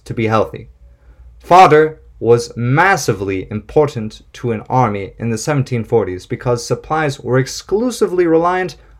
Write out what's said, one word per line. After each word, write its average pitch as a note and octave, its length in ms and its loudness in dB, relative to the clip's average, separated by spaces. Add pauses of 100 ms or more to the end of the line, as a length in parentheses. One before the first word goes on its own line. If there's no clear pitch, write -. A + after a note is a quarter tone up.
to - 80 -10
be A2 140 -2
healthy. - 420 -2 (680)
Fodder D#3 600 6 (200)
was A#2 360 2
massively A#2 960 0
important A2 720 -2 (100)
to A#2 220 -6
an G#2+ 160 -6
army G#2 480 0
in A#2 120 -6
the A2+ 80 -4
seventeen B2+ 460 -2
forties F#2 420 -2
because B2 400 -4
supplies D3 540 -4
were B2 180 -2
exclusively F#3+ 880 -2
reliant F3 520 0 (220)